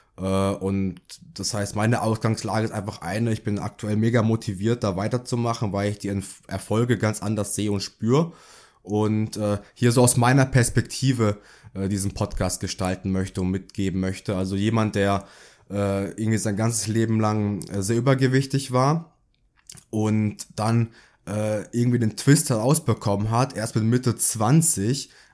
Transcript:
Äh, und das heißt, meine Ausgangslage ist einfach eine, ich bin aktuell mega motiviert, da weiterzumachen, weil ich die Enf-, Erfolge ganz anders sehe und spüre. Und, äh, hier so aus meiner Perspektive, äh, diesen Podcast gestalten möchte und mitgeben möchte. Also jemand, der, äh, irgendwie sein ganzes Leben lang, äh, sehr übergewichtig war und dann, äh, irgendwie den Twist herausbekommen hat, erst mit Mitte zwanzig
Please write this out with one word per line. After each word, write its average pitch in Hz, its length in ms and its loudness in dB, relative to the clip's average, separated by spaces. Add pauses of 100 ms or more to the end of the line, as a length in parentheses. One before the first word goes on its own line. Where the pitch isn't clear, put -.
(180)
Äh, - 60 -14
und 98 800 -2 (320)
das - 200 -6
heißt, 104 220 -4
meine 110 260 2
Ausgangslage 110 640 0
ist 107 80 -4
einfach 104 280 -8
eine, 110 300 -2
ich 110 120 -4
bin 104 160 -2
aktuell 104 360 -6
mega 113 260 2
motiviert, 110 600 0
da 101 120 0
weiterzumachen, 117 800 -2
weil 101 180 -2
ich 104 80 -8
die 101 100 -6
Enf-, 98 380 -6
Erfolge 107 500 0
ganz 107 240 0
anders 104 340 -2
sehe 104 160 -2
und 98 100 -2
spüre. 135 500 0 (520)
Und, 107 540 0
äh, 104 220 0 (160)
hier 120 160 4
so 120 100 4
aus 123 160 6
meiner 127 300 4
Perspektive, 117 920 2 (380)
äh, 98 120 -4
diesen 98 280 -2
Podcast - 440 -4
gestalten 92 520 -4
möchte 95 300 -2
und 92 100 0
mitgeben 95 500 -4
möchte. 95 340 -4
Also 92 200 -2
jemand, 107 400 0
der, 98 300 0 (440)
äh, 98 440 -2
irgendwie 110 260 0
sein 101 180 -2
ganzes 113 300 0
Leben 110 320 0
lang, 107 500 0
äh, 98 140 -4
sehr 113 140 0
übergewichtig 131 760 0
war 139 460 0 (720)
und 107 640 0
dann, 113 340 2 (380)
äh, 107 340 -2 (100)
irgendwie 120 280 2
den 117 180 -2
Twist - 320 4
herausbekommen 110 800 0
hat, 123 260 0
erst 110 200 -4
mit 110 80 2
Mitte 117 320 2
zwanzig 151 960 2 (220)